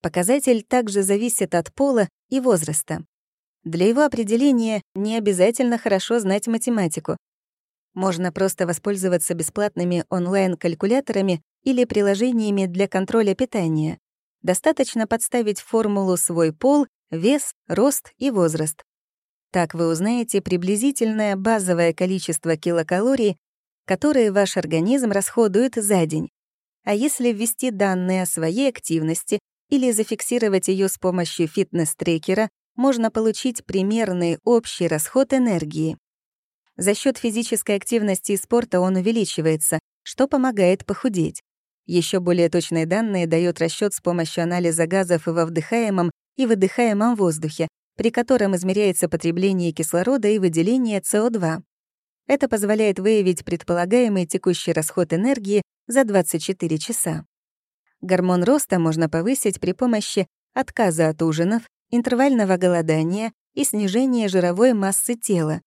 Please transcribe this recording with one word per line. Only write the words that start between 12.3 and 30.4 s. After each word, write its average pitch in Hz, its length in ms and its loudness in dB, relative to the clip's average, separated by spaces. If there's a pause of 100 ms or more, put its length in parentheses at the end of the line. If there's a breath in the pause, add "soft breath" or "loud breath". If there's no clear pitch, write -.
для 185 200 -2
контроля 202 480 0
питания. 165 640 -2 (440)
Достаточно 226 640 0
подставить 226 540 -2
в - 60 -20
формулу 202 500 0
свой 165 360 0
пол, 269 340 2 (240)
вес, 214 420 0 (140)
рост 240 520 0
и 269 120 -2
возраст. 160 520 -2 (680)
Так 170 240 -2
вы 170 140 0
узнаете 208 520 -2
приблизительное 214 960 -2
базовое 185 560 2
количество 180 640 -2
килокалорий, 180 800 0 (500)
которые 233 440 2
ваш 196 260 2
организм 208 540 0
расходует 214 680 0
за 202 300 2
день. 160 220 -4 (560)
А 208 100 0
если 240 380 0
ввести 226 380 -2
данные 185 520 0
о 180 40 -2
своей 175 420 0
активности 165 680 -2 (320)
или 254 200 2
зафиксировать 220 800 0